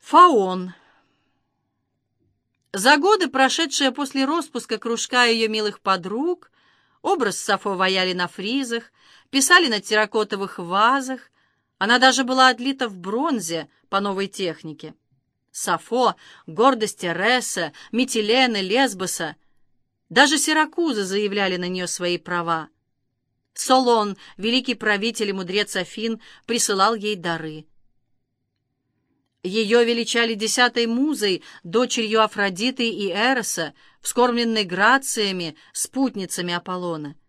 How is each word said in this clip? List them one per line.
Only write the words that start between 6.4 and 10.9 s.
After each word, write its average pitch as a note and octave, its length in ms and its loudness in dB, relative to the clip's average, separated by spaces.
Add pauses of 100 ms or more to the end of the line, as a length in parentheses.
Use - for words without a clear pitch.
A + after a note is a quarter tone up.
образ C4+ 380 0
Сафо G3 360 -2
ваяли F#3 360 0
на F3+ 160 -2
фризах, A#3 640 -6 (380)
писали D#4+ 400 4
на G#3+ 100 -2
терракотовых G#3 800 -2
вазах. A#3+ 720 -2 (460)